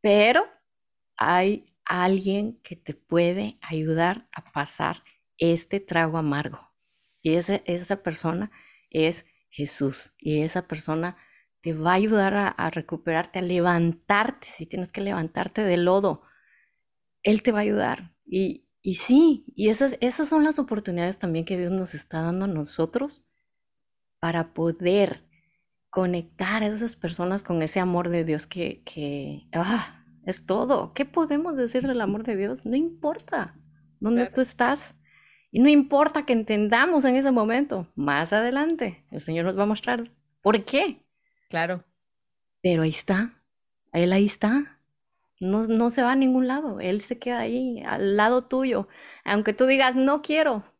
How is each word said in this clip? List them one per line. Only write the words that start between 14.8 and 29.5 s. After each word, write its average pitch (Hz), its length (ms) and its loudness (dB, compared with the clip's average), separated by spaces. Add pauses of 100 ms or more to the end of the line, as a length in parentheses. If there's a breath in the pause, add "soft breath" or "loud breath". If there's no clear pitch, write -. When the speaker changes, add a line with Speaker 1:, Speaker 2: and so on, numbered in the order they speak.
Speaker 1:
que 196 100 -8
levantarte 185 640 -4
del 175 220 2
lodo. 190 380 2 (1000 soft breath)
Él 208 200 2
te 247 80 2
va 208 80 0
a 214 40 0
ayudar. 170 520 -2 (100)
Y, - 420 -2 (140)
y 185 140 -2
sí, 294 500 4 (100)
y 214 140 2
esas, 254 320 0
esas 269 280 -2
son 311 140 4
las 302 160 2
oportunidades 196 600 -4
también 165 260 -2
que 185 140 -4
Dios 180 120 -2
nos 190 220 -4
está 160 300 -8
dando 180 220 -2
a - 20 -2
nosotros 165 760 -4 (960)
para 165 340 -2
poder 175 760 0 (600)
conectar 185 760 -2
a 208 40 0
esas 214 280 -6
personas 180 480 -4
con 165 180 -2
ese 160 180 -2
amor 175 300 0
de 170 140 0
Dios 156 240 -4
que, - 360 -8
que, 143 680 -10